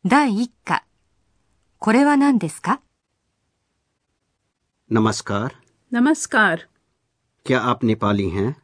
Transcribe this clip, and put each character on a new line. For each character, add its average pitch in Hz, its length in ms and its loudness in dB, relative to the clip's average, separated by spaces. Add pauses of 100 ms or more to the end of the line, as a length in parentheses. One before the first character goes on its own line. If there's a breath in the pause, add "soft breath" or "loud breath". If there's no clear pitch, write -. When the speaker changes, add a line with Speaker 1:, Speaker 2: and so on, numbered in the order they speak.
Speaker 1:
第 240 360 2
一 240 80 -6 (160)
課。 - 160 -4 (960)
こ 214 140 0
れ 262 120 4
は 294 120 2
何 277 220 2
で 165 100 -4
す - 120 -14
か？ 226 200 -4 (2000)
Speaker 2:
नमस्कार। 110 720 -2 (300)
Speaker 3:
नमस्कार। 240 760 0 (760)
Speaker 2:
क्या 127 140 2
आप 123 240 -2
नेपाली 104 460 0
हैं? 101 340 -4